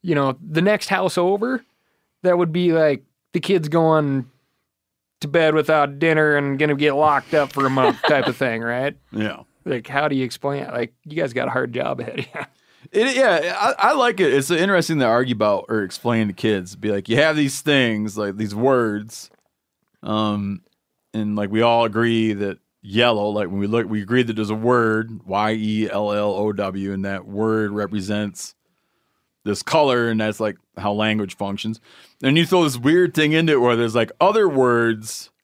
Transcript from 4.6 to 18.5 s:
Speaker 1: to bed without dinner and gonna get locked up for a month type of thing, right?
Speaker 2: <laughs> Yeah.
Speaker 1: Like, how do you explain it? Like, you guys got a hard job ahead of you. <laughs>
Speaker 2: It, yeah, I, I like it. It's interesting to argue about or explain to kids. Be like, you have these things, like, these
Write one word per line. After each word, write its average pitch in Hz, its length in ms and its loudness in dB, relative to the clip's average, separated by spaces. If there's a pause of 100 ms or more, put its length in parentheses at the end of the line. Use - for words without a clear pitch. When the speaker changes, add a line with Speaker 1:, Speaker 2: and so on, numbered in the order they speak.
Speaker 1:
to 151 80 -8
bed 156 260 4
without 147 420 2
dinner 156 380 4
and 139 240 0
gonna 151 160 2
get 147 180 2
locked 147 400 2
up 143 200 2
for 139 120 0
a 131 40 2
month 131 320 2
type - 260 2
of 120 80 -4
thing, 113 260 -2
right? 123 420 -4
Speaker 2:
<laughs> - 100 -20
Yeah. 107 300 -6 (200)
Speaker 1:
Like, 127 240 -6
how 143 220 -2
do 143 60 -2
you 131 100 -2
explain 139 380 -8
it? 135 100 -12
Like, 120 200 -8 (120)
you 151 100 -16
guys 156 160 -4
got 123 160 -4
a 123 40 -6
hard 127 220 -2
job 127 280 -6
ahead 127 180 -10
of 120 60 -8
you. - 160 -14
<laughs> - 160 -16 (340)
Speaker 2:
It, 247 240 0
yeah, 180 440 2
I, 214 300 2
I 294 40 2
like 240 260 0
it. 151 140 4
It's 135 180 0
interesting 170 480 0
to 127 60 2
argue 120 300 2
about 104 340 0
or 110 140 0
explain 110 440 -2
to 98 60 -4
kids. 98 420 -2
Be 104 160 -4
like, 101 180 -4
you 113 80 2
have 156 180 2
these 143 260 -2
things, 113 560 0
like, 101 200 -4
these 104 180 -4